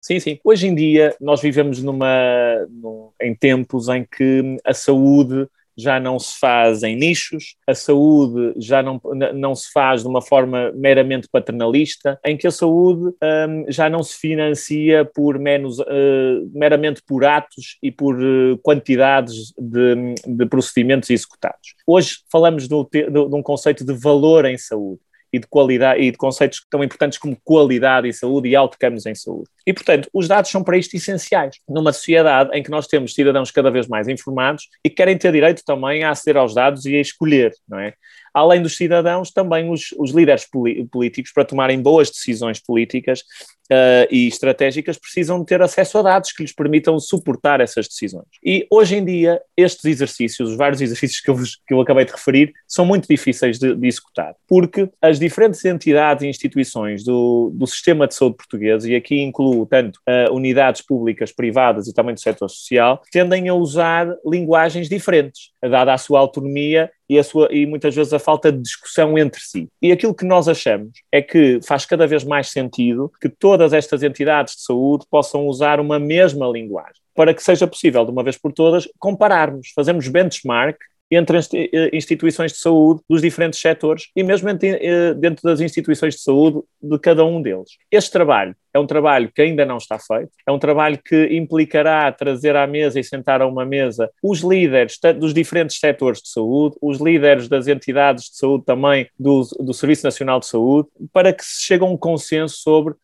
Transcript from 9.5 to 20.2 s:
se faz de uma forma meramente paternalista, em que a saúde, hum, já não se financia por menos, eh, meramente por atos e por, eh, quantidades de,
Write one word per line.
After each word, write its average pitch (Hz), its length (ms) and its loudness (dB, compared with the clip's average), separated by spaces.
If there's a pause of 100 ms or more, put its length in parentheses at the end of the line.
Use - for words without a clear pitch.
se - 160 -16
faz 131 300 0
de 117 80 -8
uma 127 120 -2
forma 127 540 0
meramente 135 560 2
paternalista, 131 920 -2
em 151 100 -2
que 147 100 -6
a 175 60 2
saúde, 175 720 0
hum, 156 460 -2
já 156 200 -2
não 165 140 -4
se - 160 -14
financia 151 880 0
por 143 340 -2
menos, 139 400 -2
eh, 135 640 0 (120)
meramente 147 540 0
por 135 160 -2
atos 147 580 -2
e 139 80 -4
por, 127 320 -4
eh, 127 400 2
quantidades 135 960 0
de, 123 580 0 (120)